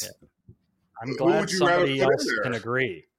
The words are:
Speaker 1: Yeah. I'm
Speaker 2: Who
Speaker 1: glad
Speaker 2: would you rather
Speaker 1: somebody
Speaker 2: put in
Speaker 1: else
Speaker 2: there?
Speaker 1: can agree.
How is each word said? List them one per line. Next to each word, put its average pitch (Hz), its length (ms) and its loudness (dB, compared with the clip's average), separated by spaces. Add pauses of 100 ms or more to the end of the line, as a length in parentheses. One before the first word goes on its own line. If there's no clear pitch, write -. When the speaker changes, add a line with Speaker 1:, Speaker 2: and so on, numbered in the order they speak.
Speaker 1:
Yeah. - 80 -10 (920)
I'm 120 60 -8
Speaker 2:
Who 131 80 -6
Speaker 1:
glad 190 240 2
Speaker 2:
would 180 120 -2
you 185 80 -2
rather 175 260 4
Speaker 1:
somebody 135 120 0
Speaker 2:
put 135 80 2
in 139 60 6
Speaker 1:
else 139 140 0
Speaker 2:
there? 117 180 -4
Speaker 1:
can 123 100 -2
agree. 113 500 -4 (140)